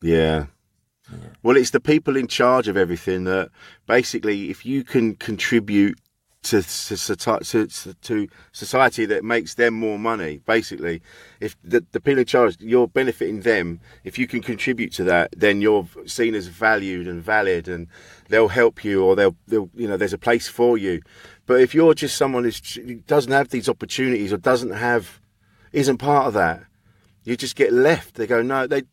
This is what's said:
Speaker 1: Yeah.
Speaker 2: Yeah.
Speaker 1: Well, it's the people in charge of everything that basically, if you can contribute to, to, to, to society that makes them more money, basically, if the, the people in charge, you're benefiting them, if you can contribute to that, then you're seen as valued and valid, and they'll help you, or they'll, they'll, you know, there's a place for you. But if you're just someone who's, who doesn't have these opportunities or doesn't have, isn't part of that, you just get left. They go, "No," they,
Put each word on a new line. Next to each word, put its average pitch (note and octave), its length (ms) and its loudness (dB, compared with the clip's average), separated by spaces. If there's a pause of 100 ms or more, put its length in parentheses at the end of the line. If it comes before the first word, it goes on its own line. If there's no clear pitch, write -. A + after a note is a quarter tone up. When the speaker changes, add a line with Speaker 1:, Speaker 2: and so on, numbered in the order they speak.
Speaker 1:
Yeah. D#2+ 460 2 (680)
Speaker 2:
Yeah. - 60 -16 (240)
Speaker 1:
Well, B2+ 160 4
it's B2 120 2
the C3 100 0
people D3+ 360 0
in B2+ 120 -2
charge B2+ 380 2
of G2 120 -2
everything F#2 460 -2
that F#2 260 -2 (360)
basically, G#2+ 640 0
if - 160 -10
you C3 200 -4
can A2+ 320 0
contribute G#2 840 0 (460)
to, G2+ 180 2
to, - 540 -8
to, A2 500 -2 (280)
to G#2+ 340 -6 (240)
society A#2+ 520 0
that G#2 180 -2
makes A2 320 -4
them A#2 200 2
more A2 240 -4
money, G2+ 480 -6
basically, E2+ 560 -4 (380)
if - 220 -10
the, A#2 300 0
the - 80 -6
people C#3 200 0
in A#2+ 40 2
charge, A#2 340 2
you're A2+ 300 2
benefiting A2 540 -4
them, F2 380 0 (220)
if F#2+ 160 -14
you B2+ 80 -2
can A#2+ 140 -6
contribute A#2+ 540 -6
to F#2 100 -4
that, F2 320 2
then G2+ 240 2
you're G#2 260 2 (200)
seen A#2 280 -2
as F#2+ 120 -6
valued F#2+ 600 -2
and F2 160 -10
valid, F#2+ 460 0
and E2+ 180 -8 (440)
they'll G#2+ 180 4
help A#2 340 2
you, G2 220 2
or F#2+ 100 6
they'll, F#2+ 220 2 (100)
they'll, G2+ 280 -2
you A#2 120 -6
know, G2+ 120 -4
there's G2 160 -2
a F#2 40 -6
place A#2+ 300 0
for A#2+ 300 2
you. F2+ 240 -4 (420)
But B2+ 160 4
if B2+ 140 4
you're D#3 200 6
just D3 220 -6
someone C3 280 0
who's, - 320 -6
who A#2+ 180 -14 (120)
doesn't C3+ 260 0
have C#3 180 2
these A#2+ 180 -4
opportunities G#2+ 640 -2
or G2+ 60 -2
doesn't B2 340 0
have, A#2 480 -2 (520)
isn't C#3 260 0
part C#3 300 2
of A2 40 -4
that, F2 320 0 (640)
you A#2+ 120 -4
just - 180 -8
get C3 160 2
left. C#3+ 440 2
They A2+ 100 -4
go, A#2 160 2
"No," C3 240 -2
they, C#3 160 -2 (100)